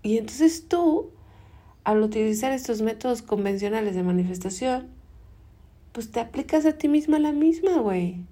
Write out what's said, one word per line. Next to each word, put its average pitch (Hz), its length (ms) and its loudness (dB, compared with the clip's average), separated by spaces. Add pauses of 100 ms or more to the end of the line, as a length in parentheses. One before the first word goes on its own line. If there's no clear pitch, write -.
Y 214 140 0
entonces 285 500 0
tú, 349 420 0 (720)
al 214 200 2
utilizar 214 480 0
estos 254 300 -4
métodos 226 400 -2
convencionales 202 760 -2
de 180 80 -2
manifestación, 180 840 -2 (1040)
pues 220 180 -10
te 240 80 -4
aplicas 277 460 -2
a 302 120 4
ti 294 120 0
misma 302 280 4
la 302 140 2
misma, 330 480 2
güey. 180 520 -2